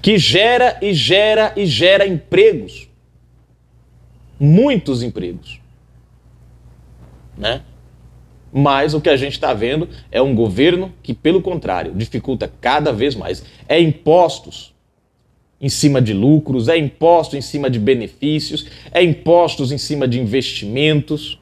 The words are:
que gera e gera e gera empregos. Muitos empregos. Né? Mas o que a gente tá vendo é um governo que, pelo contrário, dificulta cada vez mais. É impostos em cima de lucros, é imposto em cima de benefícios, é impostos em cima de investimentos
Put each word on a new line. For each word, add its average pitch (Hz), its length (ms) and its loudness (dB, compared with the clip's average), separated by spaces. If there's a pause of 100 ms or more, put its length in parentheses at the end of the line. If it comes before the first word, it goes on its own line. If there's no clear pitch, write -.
que 208 180 4
gera 233 640 2
e 196 140 -2
gera 214 600 2
e 202 100 -2
gera 185 400 2
empregos. 175 800 0 (1500)
Muitos 160 600 4
empregos. 92 580 -10 (1800)
Né? 123 240 -6 (880)
Mas 139 440 2
o 151 80 -2
que 175 80 2
a 139 60 4
gente 135 220 -4
tá 139 140 -2
vendo 127 340 -2 (240)
é 120 120 0
um 139 120 0
governo 127 680 0
que, 131 100 -10
pelo 170 300 0
contrário, 95 520 -6
dificulta 110 640 -6
cada 147 320 0
vez 123 240 -2
mais. 92 300 -10 (240)
É 156 100 2
impostos - 960 0 (840)
em 143 80 -4
cima 135 320 0
de 110 140 0
lucros, 131 540 0
é 165 100 2
imposto 160 580 0
em 135 60 -8
cima 143 260 -6
de 120 100 -2
benefícios, 135 880 -2 (260)
é 175 100 2
impostos 156 680 0
em 143 40 -6
cima 135 320 -4
de 120 100 -2
investimentos 131 1200 -4